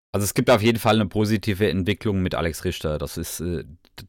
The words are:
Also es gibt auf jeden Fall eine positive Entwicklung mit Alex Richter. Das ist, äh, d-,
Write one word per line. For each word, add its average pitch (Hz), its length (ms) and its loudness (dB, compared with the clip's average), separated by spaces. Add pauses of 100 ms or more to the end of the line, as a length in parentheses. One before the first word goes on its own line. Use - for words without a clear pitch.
(100)
Also 101 140 0
es 98 100 -4
gibt 131 160 2
auf 110 120 6
jeden 117 180 4
Fall 110 160 4
eine 110 100 2
positive 104 640 0
Entwicklung 95 520 0
mit 87 120 -2
Alex 78 300 -4
Richter. 78 340 -2
Das 73 200 -8
ist, - 200 -8
äh, 82 260 -4
d-, - 440 -20